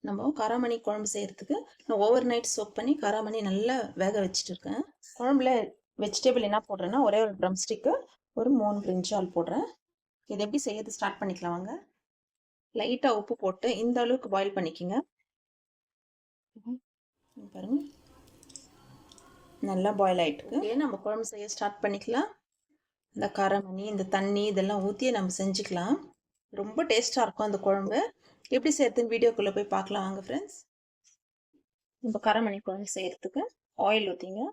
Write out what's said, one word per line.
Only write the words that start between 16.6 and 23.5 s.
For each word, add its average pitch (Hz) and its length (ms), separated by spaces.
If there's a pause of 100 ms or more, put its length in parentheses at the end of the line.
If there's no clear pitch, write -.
இங்க 208 160
பாருங்க, 196 240 (1900)
நல்லா 190 220 (100)
பாயில் 185 220
ஆயிட்டு 151 200
இருக்கு. - 180
ஓகே, 220 200
நம்ம 240 240
குழம்பு 220 260
செய்ய 208 220
ஸ்டார்ட் 202 300
பண்ணிக்கலாம். 220 460 (880)
இந்த 208 100 (120)
காராமணி, 196 540